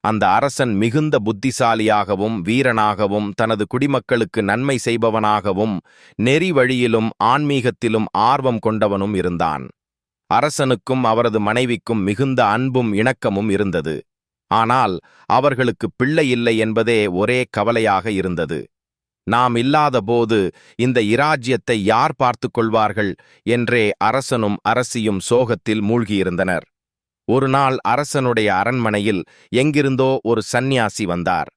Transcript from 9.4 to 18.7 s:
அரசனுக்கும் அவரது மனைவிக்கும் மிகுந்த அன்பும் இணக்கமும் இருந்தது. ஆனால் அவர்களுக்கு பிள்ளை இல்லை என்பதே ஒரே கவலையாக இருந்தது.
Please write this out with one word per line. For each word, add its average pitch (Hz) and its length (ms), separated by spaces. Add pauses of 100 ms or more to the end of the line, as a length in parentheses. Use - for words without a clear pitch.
அரசனுக்கும் 131 760
அவரது 110 360
மனைவிக்கும் 113 640
மிகுந்த 123 440
அன்பும் 120 460
இணக்கமும் 107 580
இருந்தது. 85 560 (440)
ஆனால் 113 480 (280)
அவர்களுக்கு 123 680
பிள்ளை 147 340
இல்லை 117 280
என்பதே 110 480
ஒரே 107 440
கவலையாக 107 600
இருந்தது. 87 600 (560)